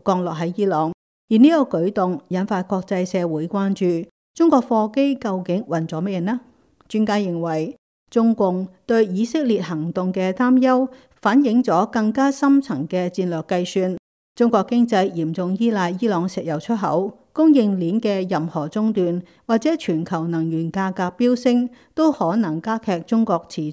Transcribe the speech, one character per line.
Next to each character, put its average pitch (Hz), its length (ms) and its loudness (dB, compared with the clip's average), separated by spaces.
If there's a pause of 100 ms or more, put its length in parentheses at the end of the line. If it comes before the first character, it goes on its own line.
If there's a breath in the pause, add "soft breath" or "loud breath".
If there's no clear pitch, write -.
降 185 200 0
落 170 100 -4
喺 170 220 -4
伊 202 100 -2
朗。 160 260 0 (380)
而 220 80 4
呢 262 120 8 (160)
個 170 140 -4
舉 180 120 0
動 185 380 -2
引 180 160 -2
發 190 180 -4
國 185 180 -4
際 185 240 -4
社 180 220 -2
會 156 180 -2
關 196 280 -2
注， 170 360 -2 (240)
中 330 160 4
國 254 140 4
貨 220 300 0
機 277 220 2
究 190 300 -4
竟 180 200 -2
運 160 200 -2
咗 160 140 -6
咩 185 220 -4
呢？ 220 180 -2 (480)
專 214 180 0
家 208 100 -2
認 180 240 -2
為， 160 360 -4 (340)
中 233 240 4
共 185 360 0 (160 soft breath)
對 226 200 2
以 190 200 -2
色 302 180 -2
列 214 180 2
行 165 300 -4
動 185 220 -2
嘅 185 180 -2
擔 247 300 2
憂 254 260 2 (320 loud breath)
反 240 240 4
映 240 180 2
咗 196 260 2
更 220 260 -2
加 277 180 2
深 277 300 4
層 151 260 -6
嘅 180 220 -2
戰 180 180 -4
略 165 140 -4
計 180 240 -2
算。 185 320 -2 (360)
中 240 160 2
國 208 140 2
經 240 240 2
濟 196 240 2
嚴 165 220 -4
重 185 240 -4
依 226 140 2
賴 185 280 -2
伊 240 80 0
朗 180 200 0
石 185 160 -6
油 151 140 -4
出 233 180 -4
口， 190 420 -2 (160)
供 311 200 6
應 208 240 4
鏈 180 220 0
嘅 196 300 -2
任 165 180 -2
何 156 220 -6
中 214 220 0
斷 180 300 0 (240 soft breath)
或 226 120 0
者 311 180 0
全 170 300 -2
球 170 220 -4
能 165 220 -2
源 165 220 -4
價 190 200 -4
格 185 120 -4 (140)
飆 240 180 2
升， 247 340 0 (240 loud breath)
都 320 180 4
可 190 260 0
能 170 240 0
加 220 180 -2
劇 180 220 -2
中 226 240 0
國 175 240 0
持 - 120 -8 (120)